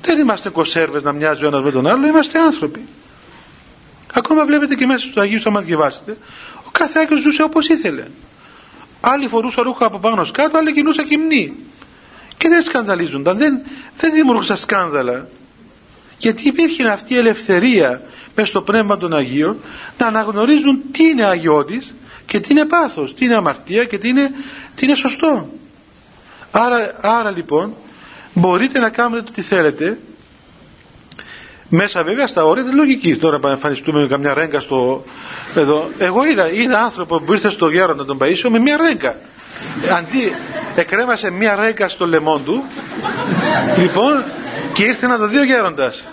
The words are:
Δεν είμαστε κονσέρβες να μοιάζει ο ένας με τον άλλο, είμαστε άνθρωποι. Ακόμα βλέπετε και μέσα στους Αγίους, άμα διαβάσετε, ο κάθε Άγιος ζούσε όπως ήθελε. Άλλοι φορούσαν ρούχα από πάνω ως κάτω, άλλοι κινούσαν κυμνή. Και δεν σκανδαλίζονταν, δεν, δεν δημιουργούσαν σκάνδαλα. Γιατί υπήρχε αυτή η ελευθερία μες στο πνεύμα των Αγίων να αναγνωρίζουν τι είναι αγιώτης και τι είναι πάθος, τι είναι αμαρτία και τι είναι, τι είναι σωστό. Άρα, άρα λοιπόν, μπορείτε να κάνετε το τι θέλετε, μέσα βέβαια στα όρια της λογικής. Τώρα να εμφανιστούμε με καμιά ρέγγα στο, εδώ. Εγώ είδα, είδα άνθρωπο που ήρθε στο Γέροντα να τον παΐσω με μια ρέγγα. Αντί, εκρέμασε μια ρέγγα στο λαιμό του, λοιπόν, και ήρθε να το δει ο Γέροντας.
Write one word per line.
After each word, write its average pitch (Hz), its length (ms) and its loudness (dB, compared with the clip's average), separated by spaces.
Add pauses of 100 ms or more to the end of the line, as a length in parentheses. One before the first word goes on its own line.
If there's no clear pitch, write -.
Δεν 320 160 0
είμαστε 220 300 0
κονσέρβες 156 540 0
να 143 100 -2
μοιάζει 147 320 0
ο - 20 2
ένας 143 160 2
με 143 80 2
τον 131 160 0
άλλο, 262 200 2
είμαστε 311 320 2
άνθρωποι. - 500 0 (1300)
Ακόμα 302 300 2
βλέπετε 285 300 2
και 254 120 0
μέσα 254 120 2
στους - 180 -8
Αγίους, 214 300 0
άμα 208 140 2
διαβάσετε, 165 560 -2 (400)
ο - 160 -20
κάθε - 260 0
Άγιος 302 220 2
ζούσε 302 220 2
όπως 311 260 0
ήθελε. 185 360 0 (960)
Άλλοι 262 280 0
φορούσαν 233 360 0
ρούχα 240 220 0
από 202 120 -2
πάνω 214 220 0
ως 156 100 -2
κάτω, 302 280 0
άλλοι 311 140 0
κινούσαν 294 360 0
κυμνή. 294 440 0 (840)
Και - 120 0
δεν 339 140 6
σκανδαλίζονταν, 185 760 -2
δεν, 269 220 2 (380)
δεν 330 140 0
δημιουργούσαν 240 440 2
σκάνδαλα. 147 720 -2 (920)
Γιατί 226 300 0
υπήρχε 311 400 0
αυτή 208 260 -4
η - 20 2
ελευθερία 202 840 2 (320)
μες 214 140 0
στο 190 140 -2
πνεύμα 202 340 2
των 165 180 -4
Αγίων 147 420 0 (420)
να 240 80 2
αναγνωρίζουν 226 760 2 (100)
τι 320 120 2
είναι 277 200 4
αγιώτης 165 720 0 (320)
και 208 140 -2
τι - 100 -12
είναι 294 140 6
πάθος, 285 500 -2
τι 254 100 -2
είναι 233 100 2
αμαρτία 190 500 0
και 208 140 -6
τι 226 100 -4
είναι, 269 220 2 (440)
τι 262 120 -2
είναι 285 80 4
σωστό. 269 540 0 (1000)
Άρα, 233 500 0
άρα 220 300 0
λοιπόν, 170 440 -2 (600)
μπορείτε 185 440 2
να 226 100 2
κάνετε 233 340 -2
το 226 100 -14
τι 196 100 -8
θέλετε, 165 560 0 (1700)
μέσα 185 340 2
βέβαια 233 240 0
στα 165 180 0
όρια 202 200 4
της 254 100 -4
λογικής. 262 440 2
Τώρα 156 200 2
να 139 120 0
εμφανιστούμε 143 500 -2
με 139 80 2
καμιά 139 260 0
ρέγγα 147 260 -2
στο, 127 440 -2 (500)
εδώ. 151 440 0
Εγώ 202 260 2
είδα, 196 280 2
είδα 233 280 0
άνθρωπο 175 400 -2
που 156 120 -2
ήρθε 208 180 2
στο 170 180 0
Γέροντα 165 260 2
να 139 100 -8
τον 135 160 -6
παΐσω 170 280 0
με 226 100 2
μια 294 180 2
ρέγγα. 285 380 0 (840)
Αντί, 190 360 -2 (440)
εκρέμασε 208 540 -2
μια 202 260 0
ρέγγα 208 320 0
στο 180 180 -4
λαιμό 156 320 2
του, 190 260 -4 (1120)
λοιπόν, 214 460 2 (480)
και 196 120 0
ήρθε 247 220 -2
να 247 120 0
το 214 80 0
δει 220 120 0
ο 285 60 4
Γέροντας. 175 680 0